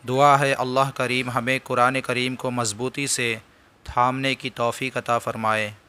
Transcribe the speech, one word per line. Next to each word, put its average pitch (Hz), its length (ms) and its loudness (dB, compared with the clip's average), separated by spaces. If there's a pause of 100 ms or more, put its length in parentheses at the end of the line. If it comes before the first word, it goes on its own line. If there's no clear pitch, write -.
दुआ 135 340 6
है 139 180 2
अल्लाह 131 360 0
करीम 127 380 -2
हमें 127 320 -2
कुरान 127 400 2
करीम 127 340 -2
को 123 160 -4
मज़बूती 123 560 -4
से 120 220 -2 (560)
थामने 131 500 0
की 131 160 -10
तौफ़ीक 120 460 -4
अता 120 200 0
फ़रमाए। 110 560 -2 (160)